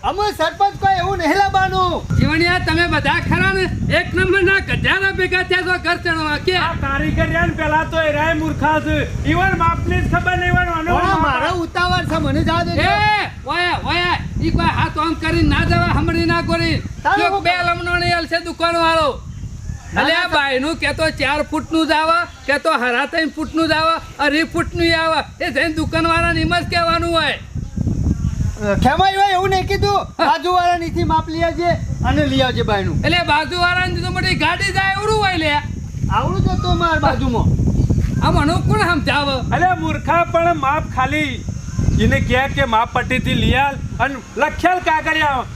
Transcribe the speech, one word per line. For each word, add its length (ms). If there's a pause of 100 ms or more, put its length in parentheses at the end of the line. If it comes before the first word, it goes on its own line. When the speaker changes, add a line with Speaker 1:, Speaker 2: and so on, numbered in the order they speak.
Speaker 1:
અમે 160 (140)
સરપંચ 420
કોઈ 220
એવું 160
નહીં 220
લાવવાનું. 520 (240)
Speaker 2:
જીવણિયા, 500
તમે 180 (100)
બધા 340
ખરા 300
ને 40 (360)
એક 180
નંબરના 520
ગધાના 500
ભેગા 320
થયા 180
છો 160
ઘર 200
ચણવા 420
કે? 100
Speaker 3:
આ 260
કારીગર 460
રહ્યા 220
ને 100
પેલા 320
તો 160
એ 80
રાય 240
મૂર્ખા 460
છે. 100 (340)
ઈવન 320
માપની 400
જ 100
ખબર 280
નહીં 160
હોય 80
ને 100
આનો 220
Speaker 1:
ભોળા, 260
Speaker 3:
માપ. 180
Speaker 1:
મારો 120 (100)
ઉતાવળ 480
છે, 140
મને 240
જવા 160
દેજો. 180
Speaker 2:
એ, 480 (240)
ઓય, 240 (140)
ઓય, 180 (320)
ઈ 140
કોઈ 240
હાથ 240
આમ 180
કરીને 320
ના 160
જવા, 300
હમણી 320
ના 180
ગોળી. 260 (280)
Speaker 1:
તારું 200
Speaker 2:
જો 120
Speaker 1:
હું 120
Speaker 2:
બે 80 (120)
લમણોણી 500
આલશે 320
દુકાનવાળો. 580 (840)
Speaker 1:
ના, 80
Speaker 2:
અલ્યા 260
Speaker 1:
ના, 80
Speaker 2:
બાયનું 480
કે 160
તો 100 (120)
ચાર 180 (140)
ફૂટનું 340
જ 140
આવે, 180 (260)
કે 220
તો 160
હરા 320
ત્રણ 240
ફૂટનું 320
જ 80
આવે, 160 (320)
અઢી 240
ફૂટનું 480
આવે. 200 (200)
એ 180
જઈને 220
દુકાનવાળાને 680
એમ 140
જ 40 (120)
કહેવાનું 420
હોય. 160 (1500)
Speaker 1:
ખેમાઈ 340
હોય 200
એવું 140
નહીં 180
કીધું. 280 (220)
Speaker 2:
હા. 80
Speaker 1:
બાજુવાળા 560
નીથી 220
માપ 280
લઈ 140
આવજે 240 (400)
અને 160
લઈ 160
આવજે 260
બાયણું. 380
Speaker 2:
એટલે 240
બાજુવાળાની 720
તો 120
મોટી 260
ગાડી 340
જાય 160
એવડું 300
હોય 200
લે. 80 (680)
Speaker 1:
આવડું 280
જ 140
હતું 240
માર 240
બાજુમાં. 440 (720)
Speaker 2:
આ 140
મને 180 (140)
કોણ 240
સમજાવે? 420 (220)
Speaker 3:
અલે 120 (140)
મૂર્ખા, 400 (100)
પણ 320
માપ 300
ખાલી 500 (600)
એને 120 (120)
કહે 240
કે 220
માપ 180
પટ્ટીથી 480
લઈ 100 (120)
આલ 120 (300)
અને 100 (280)
લખેલ 440
કાગળિયા 560 (120)